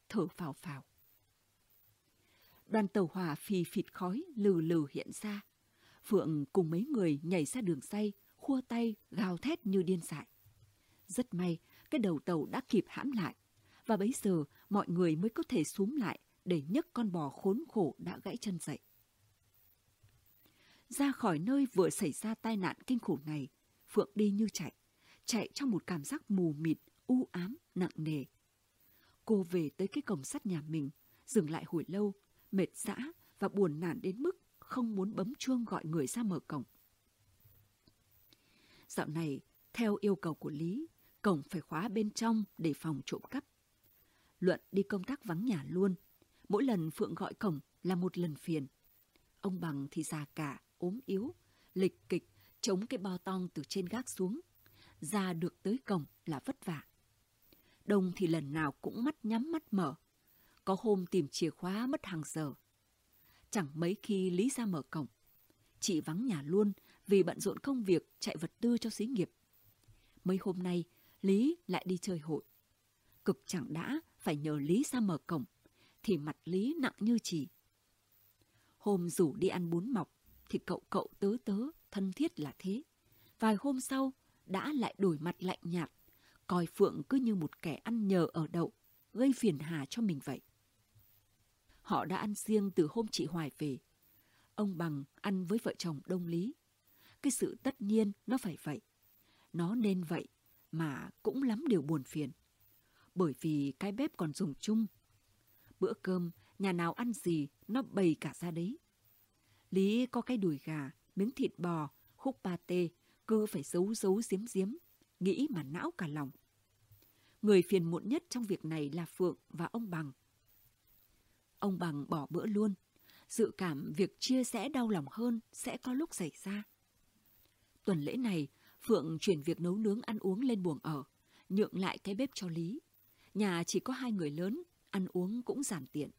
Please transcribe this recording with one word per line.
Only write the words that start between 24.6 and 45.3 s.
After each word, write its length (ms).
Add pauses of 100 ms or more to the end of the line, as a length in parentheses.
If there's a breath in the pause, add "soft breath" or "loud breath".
chạy 300
trong 160
một 160
cảm 180
giác 260
mù 220
mịt, 260 (280)
u 260
ám, 240 (180)
nặng 220
nề. 280 (1000 soft breath)
Cô 180
về 340
tới 120
cái 140
cổng 220
sắt 220
nhà 160
mình, 280 (360 soft breath)
dừng 240
lại 160
hồi 220
lâu, 260 (360 soft breath)
mệt 260
dã 200 (420 soft breath)
và 100
buồn 320
nản 200
đến 220
mức 140 (220)
không 380
muốn 180
bấm 240
chuông 260
gọi 200
người 220
ra 160
mở 180
cổng. 240 (2250 soft breath)
Dạo 180
này, 340 (320)
theo 280
yêu 160
cầu 180
của 160
Lý, 360 (360 soft breath)
cổng 200
phải 180
khóa 280
bên 220
trong 340 (140)
để 140
phòng 340
trộm 160
cắp. 220 (920 soft breath)
Luận 220 (120)
đi 100
công 220
tác 200
vắng 200